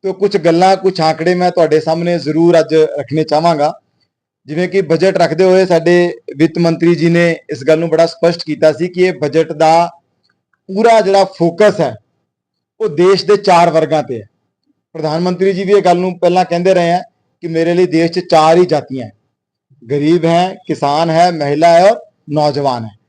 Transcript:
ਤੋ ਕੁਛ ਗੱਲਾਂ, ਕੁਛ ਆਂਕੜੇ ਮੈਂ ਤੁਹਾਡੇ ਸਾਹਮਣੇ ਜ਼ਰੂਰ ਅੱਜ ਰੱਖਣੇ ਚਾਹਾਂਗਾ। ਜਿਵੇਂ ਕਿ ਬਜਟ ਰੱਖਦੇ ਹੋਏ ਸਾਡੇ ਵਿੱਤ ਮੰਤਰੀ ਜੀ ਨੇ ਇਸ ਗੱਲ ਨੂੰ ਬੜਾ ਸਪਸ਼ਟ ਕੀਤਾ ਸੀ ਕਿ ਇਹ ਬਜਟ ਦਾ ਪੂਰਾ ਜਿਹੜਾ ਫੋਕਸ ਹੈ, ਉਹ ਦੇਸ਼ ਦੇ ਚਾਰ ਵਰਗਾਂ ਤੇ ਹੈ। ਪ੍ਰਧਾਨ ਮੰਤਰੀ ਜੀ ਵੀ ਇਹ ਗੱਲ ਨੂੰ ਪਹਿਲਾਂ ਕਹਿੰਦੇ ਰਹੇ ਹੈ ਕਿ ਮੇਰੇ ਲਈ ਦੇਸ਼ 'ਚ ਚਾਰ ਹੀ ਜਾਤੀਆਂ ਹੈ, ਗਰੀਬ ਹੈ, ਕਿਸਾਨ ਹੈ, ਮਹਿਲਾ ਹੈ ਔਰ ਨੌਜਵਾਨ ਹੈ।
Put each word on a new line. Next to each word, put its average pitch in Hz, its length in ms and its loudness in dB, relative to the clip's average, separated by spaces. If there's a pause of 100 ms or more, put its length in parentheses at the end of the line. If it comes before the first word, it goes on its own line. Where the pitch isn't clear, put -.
ਤੋ 190 100 -6
ਕੁਛ 196 240 -2
ਗੱਲਾਂ, 170 400 2
ਕੁਛ 185 240 -4
ਆਂਕੜੇ 160 340 -2
ਮੈਂ 180 160 0
ਤੁਹਾਡੇ 156 280 2
ਸਾਹਮਣੇ 170 400 -4
ਜ਼ਰੂਰ 160 400 2
ਅੱਜ 160 140 -2
ਰੱਖਣੇ 151 500 -2
ਚਾਹਾਂਗਾ। 156 480 0 (760)
ਜਿਵੇਂ 165 220 -4
ਕਿ 190 140 -2
ਬਜਟ 165 340 0
ਰੱਖਦੇ 165 260 0
ਹੋਏ 185 220 4
ਸਾਡੇ 175 280 2 (440)
ਵਿੱਤ 160 220 0
ਮੰਤਰੀ 170 360 0
ਜੀ 165 140 0
ਨੇ 170 160 2 (260)
ਇਸ 143 120 -12
ਗੱਲ 156 160 2
ਨੂੰ 170 100 -4
ਬੜਾ 160 160 2
ਸਪਸ਼ਟ 170 380 -2
ਕੀਤਾ 151 300 0
ਸੀ 160 140 -6
ਕਿ 180 140 -6
ਇਹ 180 200 0
ਬਜਟ 156 320 -2
ਦਾ 165 360 2 (800)
ਪੂਰਾ 226 320 2
ਜਿਹੜਾ 196 220 2 (140)
ਫੋਕਸ 190 420 0
ਹੈ, 131 140 -4 (840)
ਉਹ 214 100 -4
ਦੇਸ਼ 185 360 2
ਦੇ 202 140 2
ਚਾਰ 170 300 4
ਵਰਗਾਂ 156 340 0
ਤੇ 117 180 -10
ਹੈ। 101 60 -20 (680)
ਪ੍ਰਧਾਨ 156 260 -4
ਮੰਤਰੀ 180 320 -2
ਜੀ 190 100 -6
ਵੀ 190 100 0
ਇਹ 202 80 4
ਗੱਲ 175 180 2
ਨੂੰ 185 200 -6
ਪਹਿਲਾਂ 180 260 0
ਕਹਿੰਦੇ 180 280 0
ਰਹੇ 170 160 0
ਹੈ 180 120 -2 (420)
ਕਿ 170 60 -10
ਮੇਰੇ 165 240 -2
ਲਈ 175 160 2
ਦੇਸ਼ 165 220 0
'ਚ 175 140 -6
ਚਾਰ 165 320 4
ਹੀ 180 80 4
ਜਾਤੀਆਂ 131 400 -6
ਹੈ, 104 60 -18 (720)
ਗਰੀਬ 151 420 0
ਹੈ, 175 300 0 (120)
ਕਿਸਾਨ 147 420 -2
ਹੈ, 170 240 2
ਮਹਿਲਾ 151 360 0
ਹੈ 170 160 6
ਔਰ 220 140 2 (320)
ਨੌਜਵਾਨ 143 540 -2
ਹੈ। 104 100 -18 (140)